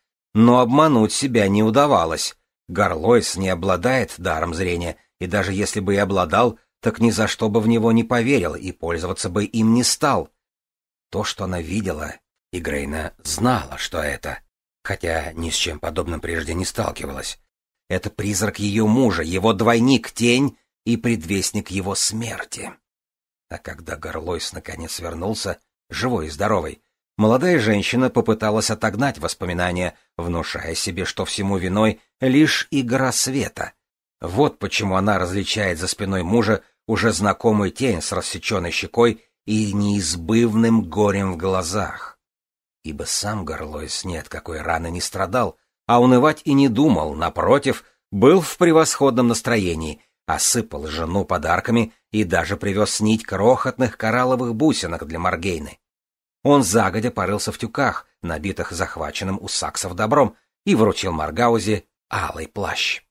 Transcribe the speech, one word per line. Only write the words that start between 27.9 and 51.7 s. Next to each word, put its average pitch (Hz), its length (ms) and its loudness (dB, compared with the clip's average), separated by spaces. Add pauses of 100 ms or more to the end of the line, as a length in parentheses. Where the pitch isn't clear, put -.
попыталась 110 640 0
отогнать 110 480 -2
воспоминания, 90 760 -4 (220)
внушая 82 560 -6
себе, 90 320 -6
что 95 200 -6
всему 98 320 -2
виной 98 420 2 (220)
лишь 139 500 4
игра 127 400 0
света. - 640 -4 (480)
Вот 117 360 0
почему 98 380 -2
она 98 240 2
различает 92 600 -2
за 90 80 -4
спиной 95 360 -4
мужа 107 400 2 (240)
уже 110 240 0
знакомую 101 600 2
тень 113 300 -2
с - 100 -8
рассеченной 90 600 -4
щекой - 520 0 (220)
и 107 280 0
неизбывным 104 1080 2
горем 98 500 0
в 85 40 -8
глазах. 92 800 -4 (640)
Ибо 76 200 -10
сам 101 420 -4
Гарлойс 76 600 -10
ни 90 100 -6
от 73 140 -10
какой 78 320 -10
раны 82 280 -4
не 87 120 -8
страдал, 95 560 -4 (300)
а 120 140 6
унывать 127 440 6
и 143 80 2
не 139 140 6
думал, 101 480 2
напротив, 87 680 0 (280)
был 135 300 8
в - 160 -6
превосходном 147 680 4
настроении, 87 760 -2 (240)
осыпал 78 640 -2
жену 82 380 -2
подарками 90 680 0 (180)